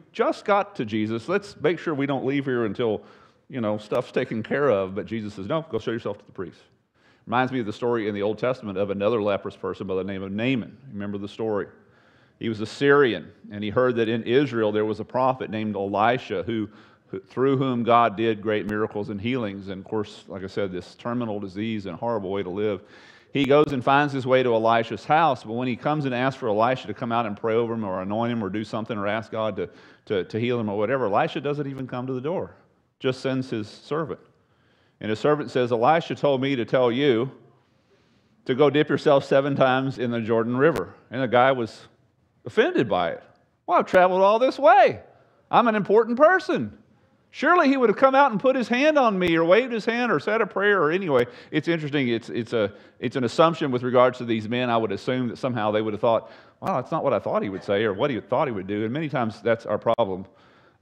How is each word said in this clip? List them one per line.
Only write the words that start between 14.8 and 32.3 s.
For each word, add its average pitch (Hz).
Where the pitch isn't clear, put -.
was 107
a 113
prophet 127
named 107
Elisha 101
who, 107
who, 95
through 131
whom 127
God 117
did 113
great 107
miracles 107
and 104
healings. 101
And 95
of 95
course, -
like 92
I 95
said, 98
this 90
terminal 120
disease 101
and 87
horrible 107
way 98
to 90
live. 101
He 139
goes 143
and 127
finds 143
his 131
way 131
to 123
Elisha's 113
house, 151
but 110
when 123
he 120
comes 147
and 127
asks 131
for 127
Elisha 113
to 104
come 117
out 117
and 104
pray 113
over 117
him 113
or 92
anoint 110
him 117
or 98
do 107
something 110
or 101
ask 107
God 110
to, 90
to, 95
to 110
heal 120
him 110
or 101
whatever, 117
Elisha 147
doesn't 143
even 131
come 127
to 135
the 127
door, 147